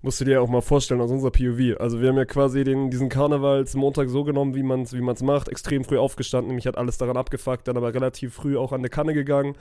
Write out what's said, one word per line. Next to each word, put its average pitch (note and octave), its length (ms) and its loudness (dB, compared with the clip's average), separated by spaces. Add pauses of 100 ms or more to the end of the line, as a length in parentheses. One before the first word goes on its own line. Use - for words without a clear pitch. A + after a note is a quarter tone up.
Musst B2+ 180 -4
du C3+ 40 -2
dir C3+ 160 6
auch A#2+ 80 2
mal B2 120 2
vorstellen B2+ 400 2
aus A#2+ 100 0
unserer C3 220 0
P B2 180 6
O A#2 60 -2
V. B2 260 2
Also A#2 180 -2
wir B2+ 100 4
haben C3 60 2
ja C3+ 100 4
quasi C3+ 360 2
den, C3+ 280 0
diesen B2+ 180 -2
Karnevalsmontag C#3 1000 2
so C3+ 140 0
genommen, C#3 320 0
wie C3+ 80 -2
man's, C3 300 -2
wie B2 80 -6
man's B2 200 -2
macht. C#3 280 0
Extrem - 340 -4
früh C3 160 0
aufgestanden, B2+ 560 -2
mich B2+ 140 -4
hat - 100 -4
alles B2 180 -2
daran B2 200 -2
abgefuckt, B2+ 500 -4
dann B2 100 -2
aber A#2+ 160 -2
relativ B2+ 420 -4
früh C#3 220 -2
auch B2+ 160 -2
an C3 100 -4
der B2 80 -4
Kanne D3+ 240 -2
gegangen, C#3 460 0